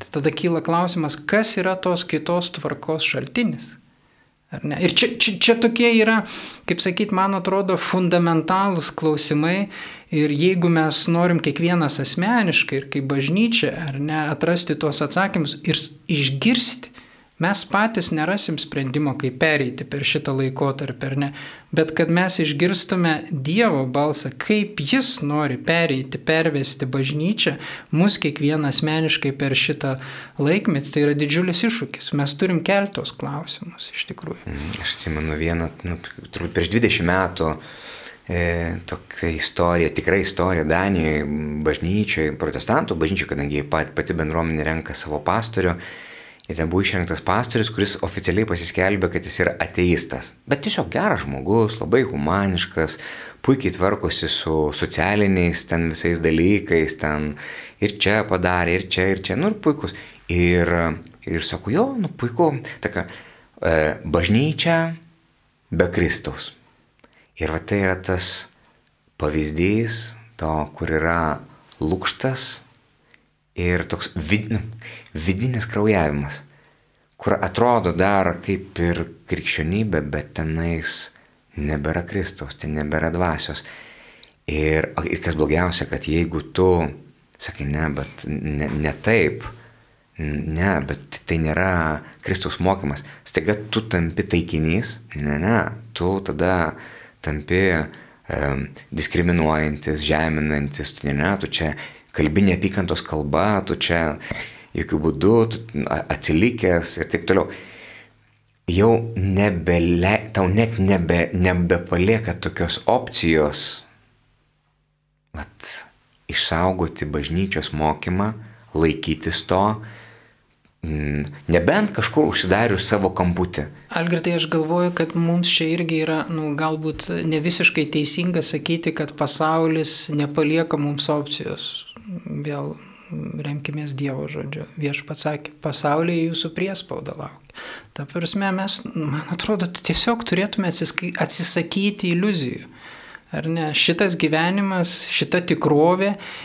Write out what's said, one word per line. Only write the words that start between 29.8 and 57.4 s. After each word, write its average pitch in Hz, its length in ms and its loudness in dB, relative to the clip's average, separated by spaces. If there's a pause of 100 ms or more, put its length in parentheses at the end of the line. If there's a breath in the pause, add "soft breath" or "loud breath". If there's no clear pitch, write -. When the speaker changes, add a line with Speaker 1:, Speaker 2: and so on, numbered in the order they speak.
Speaker 1:
laikmetį, 151 580 0
tai 147 140 4
yra 147 100 4
didžiulis 165 480 0
iššūkis. - 480 -4
Mes 143 240 0
turim 180 240 2
kelt 202 320 0
tuos - 240 -8
klausimus, - 760 -10
iš - 160 -6
tikrųjų. - 380 -12
Speaker 2:
Mhm. 76 320 -8
Aš - 220 -4
atsimenu 78 420 -2
vieną, 82 300 0 (140)
nu, 87 120 -4 (280)
turbūt - 280 -8
prieš 85 180 0
dvidešimt 101 380 2
metų, 87 420 2 (680 loud breath)
e, 87 240 -2 (400)
tokia - 500 -6
istorija, 85 560 2
tikra 87 260 2
istorija 90 480 0
Danijoje, 80 600 2 (340)
bažnyčioje, 78 800 0
protestantų 85 560 0
bažnyčioje, 82 380 0
kadangi 71 340 -2
pat-, 78 280 -2
pati 76 200 -2
bendruomenė 80 500 0
renka 80 300 -4
savo 76 240 -4
pastorių. 92 560 0 (640 loud breath)
Ir - 180 -10
ten 80 100 0
buvo 90 140 2
išrinktas 87 400 -2
pastorius, 110 480 0
kuris 101 300 0
oficialiai 95 460 0
pasiskelbė, 90 640 0
kad 87 160 -4
jis - 140 -4
yra - 200 2
ateistas. 82 800 0
Bet 143 240 -2
tiesiog 165 260 -2
geras 151 320 0
žmogus, 90 560 0
labai - 240 2
humaniškas, 85 920 0 (440 loud breath)
puikiai 135 320 2
tvarkosi 87 560 0
su - 280 0 (160)
socialiniais 90 920 2
ten 85 240 0
visais 85 300 0
dalykais, 82 800 2
ten 76 300 -2 (480 loud breath)